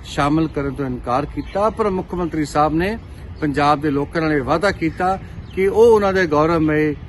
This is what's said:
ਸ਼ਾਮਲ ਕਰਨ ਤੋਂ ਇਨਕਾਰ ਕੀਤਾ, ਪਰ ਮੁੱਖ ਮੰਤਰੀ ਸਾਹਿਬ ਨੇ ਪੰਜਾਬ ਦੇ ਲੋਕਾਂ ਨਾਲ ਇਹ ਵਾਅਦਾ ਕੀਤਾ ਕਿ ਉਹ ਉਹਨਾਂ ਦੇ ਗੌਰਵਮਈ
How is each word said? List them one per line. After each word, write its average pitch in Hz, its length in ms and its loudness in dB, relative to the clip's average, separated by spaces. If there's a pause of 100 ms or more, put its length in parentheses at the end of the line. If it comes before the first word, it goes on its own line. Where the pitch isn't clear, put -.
ਸ਼ਾਮਲ 156 440 0
ਕਰਨ 139 260 -6
ਤੋਂ 135 120 -6
ਇਨਕਾਰ 127 400 -2
ਕੀਤਾ, 190 440 -2
ਪਰ 214 200 -2
ਮੁੱਖ 185 260 -6
ਮੰਤਰੀ 160 300 -2
ਸਾਹਿਬ 151 280 0
ਨੇ 190 240 0 (440)
ਪੰਜਾਬ 147 400 2
ਦੇ 151 100 0
ਲੋਕਾਂ 143 300 -2
ਨਾਲ 156 120 0
ਇਹ 143 80 0
ਵਾਅਦਾ 165 300 0
ਕੀਤਾ 180 480 -2 (360)
ਕਿ 190 120 2
ਉਹ 196 160 6
ਉਹਨਾਂ 208 300 6
ਦੇ 185 140 2
ਗੌਰਵਮਈ 156 680 2 (140)